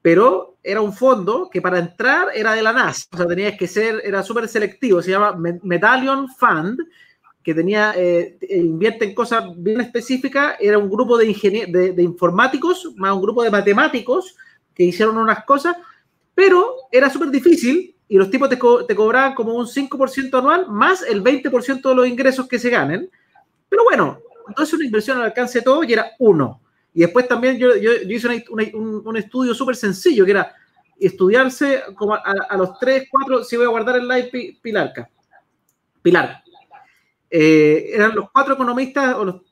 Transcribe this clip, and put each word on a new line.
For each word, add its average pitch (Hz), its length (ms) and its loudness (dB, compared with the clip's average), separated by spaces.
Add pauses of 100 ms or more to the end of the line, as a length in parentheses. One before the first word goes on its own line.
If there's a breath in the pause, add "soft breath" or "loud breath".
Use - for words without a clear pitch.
Pero 190 600 2
era 202 180 -4
un 208 120 -4
fondo 247 580 0
que 180 100 -6
para 175 180 -2
entrar 254 560 -2
era 220 200 -2
de 220 80 -2
la 220 100 0
nasa, 233 400 -2
o 175 40 -14
sea, 175 100 -2
tenías 196 320 -2
que 185 80 -4
ser, 220 380 -2
era 196 180 -4
súper 226 260 -6
selectivo, 208 540 0
se 175 80 -4
llama 196 260 0
Me-, 170 260 -6
Medallion 254 680 0
Fund, 214 500 -2 (640 soft breath)
que 165 120 -4
tenía, 208 420 0
eh, 175 420 0 (100)
invierte 190 560 0
en 202 100 -8
cosas 226 300 -2 (120)
bien 208 240 -2
específicas, 262 800 -4
era 208 180 4
un 202 100 -2
grupo 226 300 0
de 220 100 4
ingenie-, 202 420 -2
de, 180 220 2
de 175 100 0
informáticos, 247 960 0
más 196 160 -2
un 190 100 -2
grupo 220 200 -2
de 233 80 0
matemáticos 233 880 0 (380 soft breath)
que 180 100 2
hicieron 214 340 0
unas 220 260 -2
cosas, 285 320 0 (580 loud breath)
pero 381 400 4 (160)
era 269 200 4
súper 285 200 -4
difícil 294 640 2 (140)
y 202 80 2
los 190 140 4
tipos 262 180 0
te 254 100 0
co-, 240 280 4
te 214 80 -2
cobraban 247 400 0
como 233 200 -4
un 240 120 -4
cinco 277 320 -6
por 262 120 0
ciento 262 280 -4
anual 311 300 2
más 285 340 0
el 208 180 -2
veinte 262 300 0
por 240 120 0
ciento 262 280 -4
de 254 40 4
los 254 120 4
ingresos 254 420 -2
que 240 100 -4
se 240 120 -2
ganen. 190 400 -2 (580 soft breath)
Pero 453 160 2
bueno, 240 340 2 (300)
entonces 302 260 -4
una 320 100 -2
inversión 240 340 -2
al 240 60 -2
alcance 240 340 -4
de 233 60 -6
todo 277 200 2
y 233 80 -2
era 220 260 -2
uno. 156 420 2 (340)
Y 165 60 0
después 233 260 2
también 247 300 0
yo, 247 200 4
yo, 208 140 0 (120)
yo 185 80 -10
hice 233 180 -4
una, 240 80 -2 (140)
una, 220 140 -2 (100)
un, 214 320 -8
un 220 100 -8
estudio 233 380 -4
súper 254 220 -4
sencillo, 208 500 2
que 196 60 2
era 190 200 0 (460 soft breath)
estudiarse 254 840 2 (140)
como 208 180 -2
a, 208 40 -4
a, 196 140 -4 (180)
a 202 80 -4
los 185 200 -2
tres, 262 320 0
cuatro, 262 340 0
si - 120 -8
voy 240 80 2
a 240 60 0
guardar 226 260 -2
el 247 100 -2
live, 247 240 -2
Pi-, 233 300 -10
Pilarca. 185 480 -6 (920)
Pilar. 170 400 2 (880 soft breath)
Eh, 156 640 4
eran 220 200 2
los 202 160 -6
cuatro 277 240 2
economistas, 262 640 -2
o 208 80 -4
los 180 120 -6 (160)